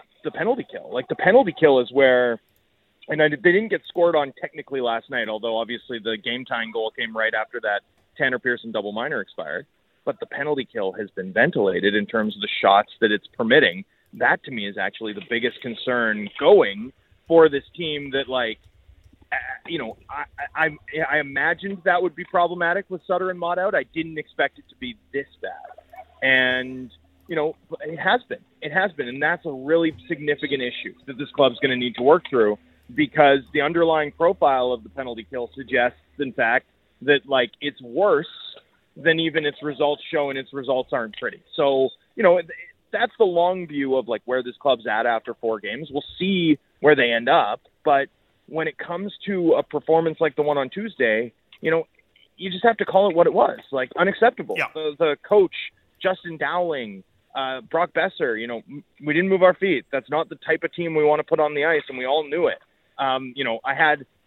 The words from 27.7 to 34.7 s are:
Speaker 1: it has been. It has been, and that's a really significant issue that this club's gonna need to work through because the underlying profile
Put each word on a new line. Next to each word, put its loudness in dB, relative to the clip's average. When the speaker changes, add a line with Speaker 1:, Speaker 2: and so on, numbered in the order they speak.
Speaker 1:
it -10
has 0
been. -10
It -10
has 0
been, -6
and -8
that's -2
a -8
really 0
significant -4
issue -8
that -12
this -8
club's 2
gonna 0
need -2
to -6
work 6
through 2
because 4
the 0
underlying 2
profile 2